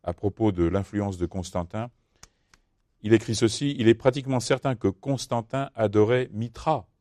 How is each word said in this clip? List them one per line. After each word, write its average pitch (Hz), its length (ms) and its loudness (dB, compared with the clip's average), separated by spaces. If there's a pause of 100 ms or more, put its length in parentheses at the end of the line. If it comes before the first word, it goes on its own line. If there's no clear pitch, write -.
à 87 120 -6
propos 104 380 0
de 87 120 0
l'influence 98 560 -2
de 87 80 -2
Constantin, 95 640 -8 (1120)
il 107 100 6
écrit 110 220 2
ceci : « 120 420 0
Il 110 100 4
est 117 60 8
pratiquement 131 460 0
certain 131 360 -2
que 98 120 -2
Constantin 127 880 -4
adorait 110 560 2
Mitra. » 117 580 -4 (120)